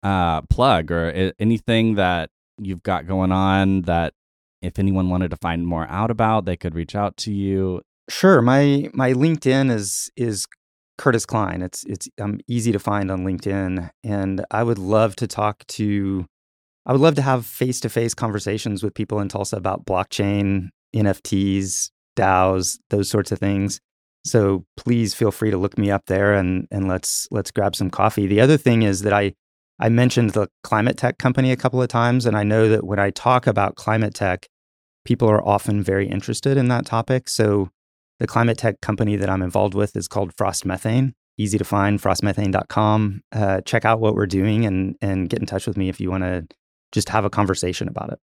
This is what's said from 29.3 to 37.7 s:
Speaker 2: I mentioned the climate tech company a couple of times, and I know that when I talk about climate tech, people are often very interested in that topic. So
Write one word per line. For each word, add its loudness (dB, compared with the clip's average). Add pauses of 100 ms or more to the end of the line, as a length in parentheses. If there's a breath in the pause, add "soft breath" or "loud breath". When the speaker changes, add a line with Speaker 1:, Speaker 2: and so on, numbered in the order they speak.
Speaker 2:
I 2
mentioned 4
the 0 (140)
climate 0
tech -2
company 2
a 2
couple 0
of 0
times, 2
and 2
I 0
know 4
that 2
when -2
I 2
talk 2
about 0
climate -2
tech, -2 (580)
people 2
are 4
often 2
very 0
interested -2
in 2
that 0
topic. -2
So 0 (500)